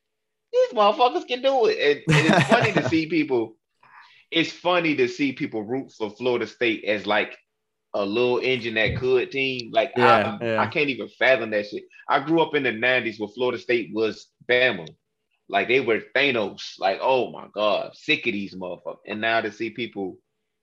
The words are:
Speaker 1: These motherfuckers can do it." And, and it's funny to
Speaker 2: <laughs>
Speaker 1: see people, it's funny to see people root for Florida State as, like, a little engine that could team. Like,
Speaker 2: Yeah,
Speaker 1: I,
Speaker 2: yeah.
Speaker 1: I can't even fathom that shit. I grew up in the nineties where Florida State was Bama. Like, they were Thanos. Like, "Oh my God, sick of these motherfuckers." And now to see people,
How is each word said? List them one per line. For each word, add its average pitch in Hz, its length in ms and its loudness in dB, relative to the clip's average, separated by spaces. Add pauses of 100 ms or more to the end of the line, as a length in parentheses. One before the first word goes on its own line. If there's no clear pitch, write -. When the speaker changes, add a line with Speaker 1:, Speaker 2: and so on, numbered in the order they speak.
(540)
Speaker 1:
These 494 200 4
motherfuckers 247 540 4
can 247 140 -4
do 262 260 2
it." 143 400 2
And, 156 80 4
and 156 200 4
it's 156 140 4
funny 226 240 4
to 151 160 0
Speaker 2:
<laughs> - 0 -
Speaker 1:
see 160 180 0
people, 131 500 -2 (760)
it's 160 200 0
funny 170 440 0
to 127 140 2
see 135 240 -2
people 117 300 -6
root 123 280 -8
for 107 180 -6
Florida 120 380 -2
State 113 380 -2
as, 101 200 -2
like, 104 320 -2 (560)
a 104 120 0
little 120 340 2
engine 117 360 -2
that 104 220 0
could 127 340 0
team. 131 420 -6
Like, - 240 2
Speaker 2:
Yeah, 110 420 4
Speaker 1:
I, 117 60 -6
Speaker 2:
yeah. 110 160 0
Speaker 1:
I 107 60 0
can't 147 220 -2
even 107 200 -6
fathom 117 420 2
that 104 160 -2
shit. - 160 -10 (240)
I 139 160 2
grew 160 180 2
up 151 140 -2
in 143 80 0
the 123 80 0
nineties 113 480 0
where 104 100 -6
Florida 123 300 -2
State 120 340 -2
was 107 340 -2 (200)
Bama. 120 400 2 (600)
Like, 98 200 0
they 127 120 4
were 113 220 0 (140)
Thanos. 117 640 -2
Like, 95 220 0
"Oh 123 300 2
my - 220 -16
God, 101 420 0
sick - 320 -4
of 113 60 -2
these 98 220 -8
motherfuckers." 90 420 -10 (100)
And 107 140 -8
now 113 200 0
to 107 100 -4
see 113 200 -8
people, 101 460 -8 (460)